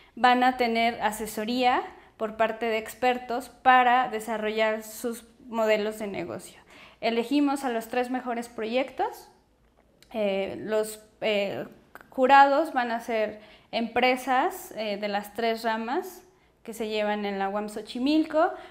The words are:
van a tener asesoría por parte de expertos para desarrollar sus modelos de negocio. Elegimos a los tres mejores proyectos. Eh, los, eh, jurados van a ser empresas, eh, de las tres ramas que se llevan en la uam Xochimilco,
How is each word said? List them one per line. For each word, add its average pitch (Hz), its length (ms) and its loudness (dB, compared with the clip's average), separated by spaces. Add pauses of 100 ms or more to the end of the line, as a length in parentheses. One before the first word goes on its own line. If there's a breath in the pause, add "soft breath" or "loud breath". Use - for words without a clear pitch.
(160 loud breath)
van 247 260 4
a 254 140 4
tener 233 460 0
asesoría 233 840 0 (320 loud breath)
por 214 220 -6
parte 220 280 -2
de 220 120 -2
expertos 247 720 -4
para 254 580 6
desarrollar 220 760 -2
sus - 420 -8 (240)
modelos 214 500 0
de 214 80 -6
negocio. - 540 -10 (400 loud breath)
Elegimos 277 640 0
a 247 40 -2
los 226 200 -4
tres 247 200 -2
mejores 240 380 -6
proyectos. 262 840 -4 (840)
Eh, 196 480 -2
los, 214 420 -4 (160)
eh, 202 460 -2 (440)
jurados 277 600 8
van 240 200 -2
a 226 100 -4
ser 214 400 -4 (320 loud breath)
empresas, 254 1040 0
eh, 214 180 -6
de 208 140 -6
las 202 240 -6
tres 226 320 -2
ramas 233 580 -4 (400 soft breath)
que 226 100 -14
se 214 140 -6
llevan 208 380 -2
en 202 120 -4
la 196 120 -2
uam 208 180 -4
Xochimilco, 302 840 0 (180 loud breath)